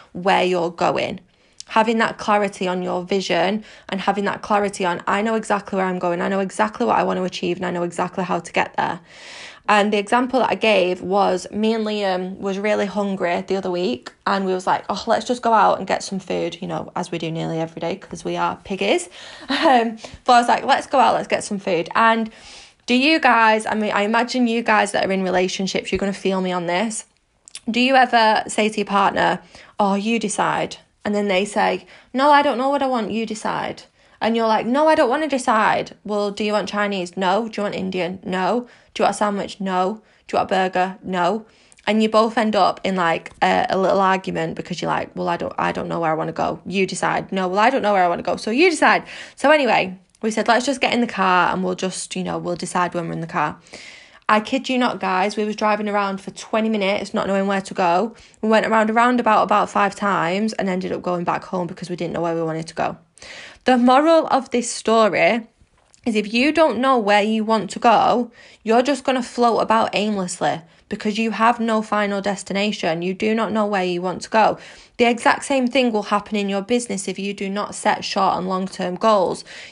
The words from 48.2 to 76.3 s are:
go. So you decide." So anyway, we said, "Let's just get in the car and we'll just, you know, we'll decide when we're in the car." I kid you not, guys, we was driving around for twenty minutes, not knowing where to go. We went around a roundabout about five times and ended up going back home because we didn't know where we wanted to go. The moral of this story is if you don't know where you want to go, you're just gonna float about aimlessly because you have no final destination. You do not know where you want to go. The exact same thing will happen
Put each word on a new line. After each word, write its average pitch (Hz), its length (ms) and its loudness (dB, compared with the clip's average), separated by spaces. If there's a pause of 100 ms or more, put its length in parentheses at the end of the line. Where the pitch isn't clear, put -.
go. 175 120 -2
So 190 140 -8
you 302 200 4
decide." 233 340 4 (320)
So 277 160 4
anyway, 190 420 2 (280)
we 220 100 -2
said, 214 160 -2
"Let's 240 180 4
just 269 160 -2
get - 120 0
in 240 60 2
the 240 80 2
car 185 460 2
and 185 100 -4
we'll 185 120 -2
just, - 400 -8
you 185 80 -6
know, 170 140 -6
we'll 175 180 -6
decide 175 400 -2
when 170 100 -4
we're 165 80 -6
in 165 80 -6
the 165 60 -8
car." 165 300 -4 (720)
I 214 120 4
kid 269 260 -4
you 254 100 -2
not, 247 220 0
guys, 190 380 0
we 214 80 -2
was 214 100 -4
driving 214 320 0
around 196 320 -2
for - 120 -14
twenty 220 380 -2
minutes, 202 440 -2
not 202 140 -2
knowing 196 200 0
where 196 140 0
to 196 120 -10
go. 190 400 2 (280)
We 214 80 0
went 220 160 4
around 220 240 2
a 220 40 -2
roundabout 233 500 4
about 202 260 2
five 202 260 0
times 196 580 0
and 196 140 -4
ended 185 240 -4
up - 120 -6
going 175 200 -4
back 160 220 -4
home 180 220 -4
because 180 220 -12
we 175 60 -6
didn't 165 180 -6
know 160 80 -4
where 170 140 -2
we 165 60 -2
wanted 160 260 -4
to - 60 -16
go. - 240 -4 (640)
The 254 140 4
moral 285 500 6
of 262 240 -2
this 240 180 -2
story 220 800 2 (580)
is 226 100 0
if 208 180 -2
you 262 180 2
don't 302 280 4
know 269 180 4
where 208 240 4
you 220 240 0
want 214 260 0
to - 80 -10
go, 233 520 4 (320)
you're 220 180 4
just 262 240 0
gonna 262 180 0
float 240 380 2
about 220 320 2
aimlessly 180 680 -2 (280)
because 208 280 -4
you 226 140 -2
have 226 280 2
no 220 220 0
final 208 380 -2
destination. 196 840 -2
You 185 120 -2
do 214 200 -2
not 220 200 -2
know 214 120 0
where 202 180 -2
you 180 180 -2
want 180 220 -6
to - 60 -14
go. 202 280 4 (400)
The 240 80 4
exact 240 400 0
same 269 220 0
thing 247 240 2
will 208 120 0
happen 208 320 -2